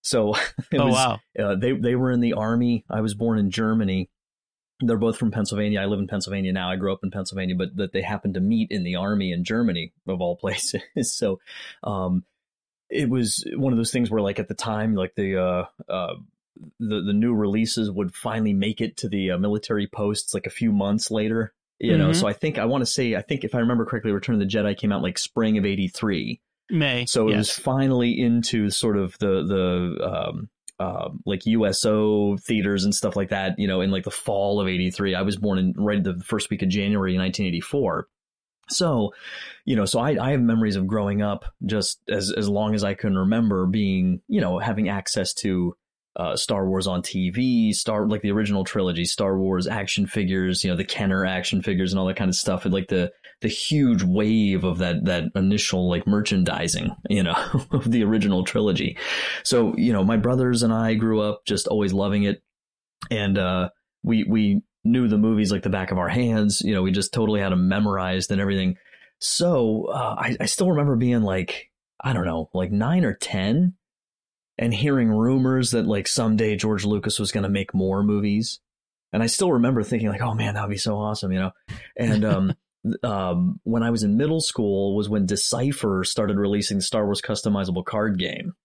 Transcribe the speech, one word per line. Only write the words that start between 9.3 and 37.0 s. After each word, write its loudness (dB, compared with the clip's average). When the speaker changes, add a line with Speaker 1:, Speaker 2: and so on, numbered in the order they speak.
Speaker 1:
in -2
Germany, -2
of -4
all -2
<laughs> -18
places. -4
So, -2
um, -2
it -2
was 0
one 0
of 2
those 0
things 0
where, 0
like, -2
at -6
the -6
time, -2
like, -2
the, -2
uh, 0
uh, -6
the, -2
the -2
new 2
releases 0
would -4
finally -2
make 0
it -4
to -6
the, -2
uh, 0
military -2
posts, -4
like, -4
a -6
few 0
months 0
later, -2
you 2
know? 4
Speaker 2:
Mm-hmm. 2
Speaker 1:
So 2
I -2
think, -4
I 0
wanna 0
say, 0
I -2
think -4
if -6
I 0
remember 2
correctly, -2
Return -2
of 2
the 0
Jedi 0
came 0
out, -2
like, -4
spring 0
of 2
eighty-three. -2
Speaker 2:
May, 0
Speaker 1:
So 2
it 2
was 0
Speaker 2:
yes. -4
Speaker 1:
finally 2
into 2
sort 0
of -4
the, 0
the, -4
um, -6
uh, -6
like, -4
U 4
S 0
O 2
theaters 0
and 2
stuff -2
like -2
that, -2
you 0
know, 0
in, 0
like, -2
the -6
fall -2
of 0
eighty-three. 0
I -2
was -2
born 0
in 0
right 0
the -2
first -4
week -4
of 0
January 0